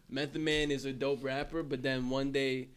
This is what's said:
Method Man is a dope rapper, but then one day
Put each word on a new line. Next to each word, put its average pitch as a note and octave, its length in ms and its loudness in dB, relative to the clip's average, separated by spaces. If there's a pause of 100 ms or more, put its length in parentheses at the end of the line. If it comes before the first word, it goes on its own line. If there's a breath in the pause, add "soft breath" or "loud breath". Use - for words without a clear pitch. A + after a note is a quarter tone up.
Method C#3+ 320 -2
Man D3+ 300 4
is C3 140 0
a C3+ 80 -2
dope C3+ 300 0
rapper, C#3+ 400 -2
but C3+ 180 -4
then B2+ 280 0
one C3+ 220 2
day C3 460 0